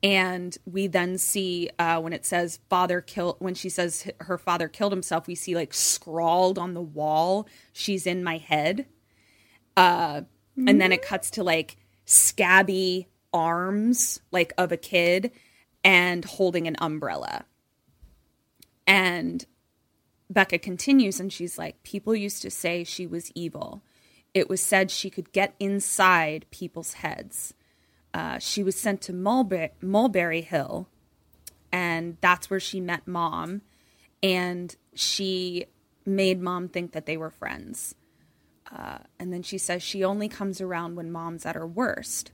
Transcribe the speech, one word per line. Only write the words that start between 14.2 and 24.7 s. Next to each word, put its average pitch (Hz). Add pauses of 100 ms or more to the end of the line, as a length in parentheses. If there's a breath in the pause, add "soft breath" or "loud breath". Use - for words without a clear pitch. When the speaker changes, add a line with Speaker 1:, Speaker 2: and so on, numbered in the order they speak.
Speaker 1:
like, 175
of 175
a 165
kid 180 (540 soft breath)
and 180
holding 175
an 160
umbrella. 147 (1400)
And 175 (840)
Becca 190
continues 196
and 190
she's 175
like, 160
"People 208
used 202
to 190
say 170
she 175
was 170
evil. 170 (500 soft breath)
It 190
was 190
said 190